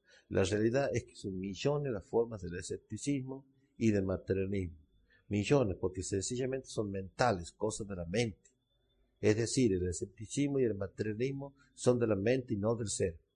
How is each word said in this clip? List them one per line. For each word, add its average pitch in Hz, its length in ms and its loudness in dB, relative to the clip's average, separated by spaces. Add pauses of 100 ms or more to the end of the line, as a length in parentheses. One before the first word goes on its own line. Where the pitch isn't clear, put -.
(280)
La 95 160 2
realidad 113 480 2
es 117 120 -2
que - 120 -20
son 95 220 -8
millones 135 540 -2
las 98 120 -6
formas 113 380 -2
del 85 140 -8
escepticismo 131 880 -6 (320)
y 113 140 4
del 101 140 4
materialismo. 95 760 -2 (500)
Millones, 104 500 2
porque 92 240 -4
sencillamente 127 640 -4
son 104 220 -4
mentales, 98 640 0
cosas 107 340 -4
de 98 100 -8
la 87 100 -6
mente. 107 440 -2 (720)
Es 107 160 6
decir, 117 360 4
el 90 160 2
escepticismo 135 720 -2
y 123 40 4
el 107 100 2
materialismo 110 800 -4 (200)
son 123 240 4
de 113 80 2
la 107 100 4
mente 120 380 2
y - 20 0
no 107 200 2
del 110 120 -6
ser. 92 300 -2 (180)